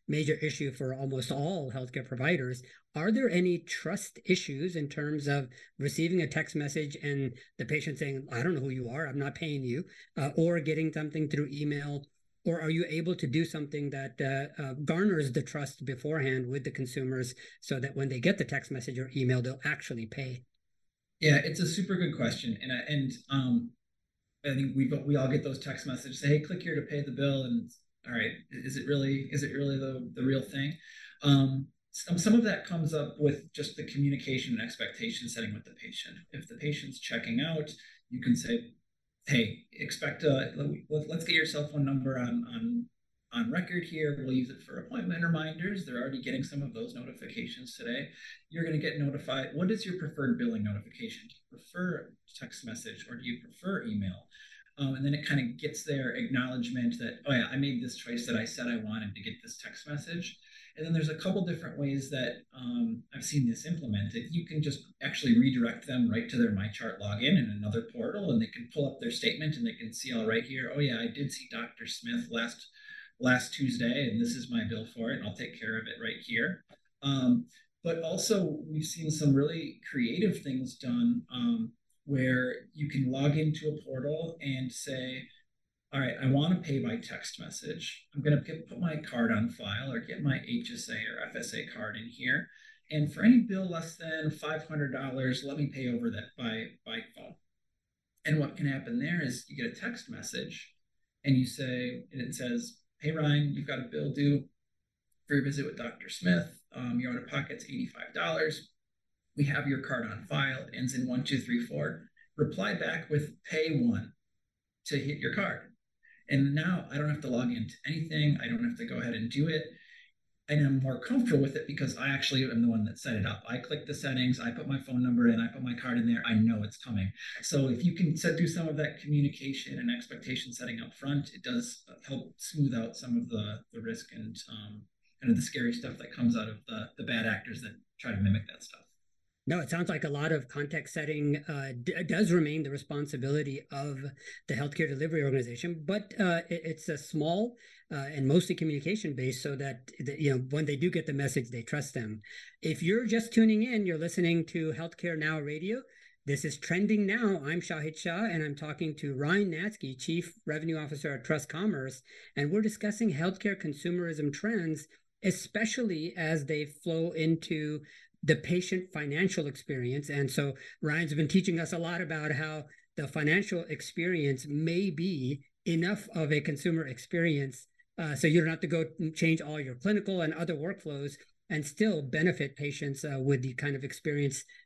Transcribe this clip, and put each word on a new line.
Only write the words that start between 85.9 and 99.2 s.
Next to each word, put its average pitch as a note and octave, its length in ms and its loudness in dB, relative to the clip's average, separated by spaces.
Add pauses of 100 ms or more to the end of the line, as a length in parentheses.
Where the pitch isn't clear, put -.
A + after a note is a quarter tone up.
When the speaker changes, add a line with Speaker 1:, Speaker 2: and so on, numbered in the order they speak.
Speaker 2:
"All C3+ 80 2
right, B2+ 200 0
I C3+ 60 4
wanna D3+ 300 6
pay C#3 220 0
by A#2 180 0
text - 420 -10
message. - 720 -10
I'm C#3+ 80 -4
gonna D3 200 6
get, - 260 -10
put - 140 -10
my D#3+ 160 0
card A#2+ 340 0
on A2 200 2
file A2 380 -6
or A#2 120 -4
get - 200 -8
my C3+ 240 2
H A#2+ 240 -2
S - 200 -8
A A#2 60 -6
or A2 340 -6
F A#2 80 -14
S A2+ 160 -6
A A2+ 140 -6
card G#2+ 280 -8
in A2+ 140 -10
here. B2 400 -2 (420)
And D3 220 2
for - 100 0
any A#3+ 160 12
bill F#3+ 300 2
less E3 260 -6
than D#3+ 360 -2
five D#3 360 -4
hundred D3 240 -2
dollars, C3 540 -2
let C#3 120 -6
me D3 100 2
pay C3 200 -4
over A#2 220 0
that G#2 280 -6
by, A2+ 280 -4 (200)
by A2+ 140 -6 (160)
phone." - 200 -18 (920)
And D3+ 120 4
what C#3 200 0
can D3 80 -2
happen C3+ 340 -2
there E3 240 0